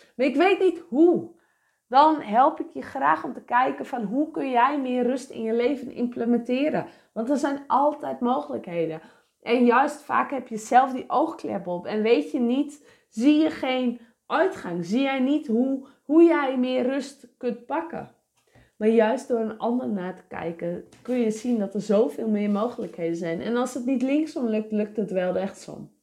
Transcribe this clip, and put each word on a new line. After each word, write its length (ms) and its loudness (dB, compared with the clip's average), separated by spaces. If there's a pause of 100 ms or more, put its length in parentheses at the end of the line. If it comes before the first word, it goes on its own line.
(160)
Maar 100 0
ik 100 0
weet 240 4
niet 200 0
hoe." 560 2 (520)
Dan 340 4
help 380 2
ik 140 -10
je 80 -10
graag 420 0
om 100 -8
te 100 -14
kijken 420 0
van, 180 -6
hoe 280 -2
kun 200 -6
jij 300 2
meer 220 0
rust 260 -2
in 120 -10
je 120 -2
leven 380 0
implementeren? 920 0 (280)
Want 160 -4
er 80 2
zijn 300 -2
altijd 520 0
mogelijkheden. 840 -4 (400)
En 240 2
juist 360 4
vaak 300 0
heb 160 -6
je 100 -8
zelf 340 4
die 180 -8
oogklep 580 -2
op 180 -6
en 160 -2
weet 300 2
je 80 -2
niet, 480 -2 (220)
zie 320 4
je 80 4
geen 500 -2 (260)
uitgang. 600 -2
Zie 160 0
jij 180 0
niet 280 0
hoe, 400 0 (160)
hoe 200 6
jij 340 4
meer 260 0
rust 440 -6 (100)
kunt 280 -6
pakken. 520 -8 (600)
Maar 100 -2
juist 400 2
door 120 0
een 180 -6
ander 300 -2
na 260 -4
te 140 -20
kijken, 640 -8 (120)
kun 180 -4
je 120 2
zien 280 -2
dat 140 -4
er 80 -2
zoveel 460 0
meer 220 0
mogelijkheden 680 -4
zijn. 260 -4
En 140 -4
als 180 -2
het 120 -8
niet 160 0
linksom 460 -2
lukt, 240 -2
lukt 260 -2
het 140 -2
wel 220 -2
rechtsom. 680 -8